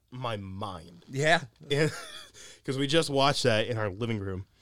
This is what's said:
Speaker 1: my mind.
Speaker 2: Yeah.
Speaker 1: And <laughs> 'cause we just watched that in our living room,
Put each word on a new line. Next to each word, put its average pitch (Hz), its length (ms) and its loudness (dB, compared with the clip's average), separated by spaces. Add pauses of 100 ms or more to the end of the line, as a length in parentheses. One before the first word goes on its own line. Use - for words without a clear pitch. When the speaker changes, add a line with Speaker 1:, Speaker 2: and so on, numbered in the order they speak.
(140)
Speaker 1:
my 123 220 -4
mind. 95 720 -10
Speaker 2:
Yeah. 151 320 2 (300)
Speaker 1:
And 147 200 2 (380)
<laughs> - 360 -20
'cause 131 140 -4
we 143 80 0
just 151 240 2
watched 139 320 4
that 110 240 4
in 117 120 -2
our 107 120 -2
living 110 300 -2
room, 98 260 -6 (160)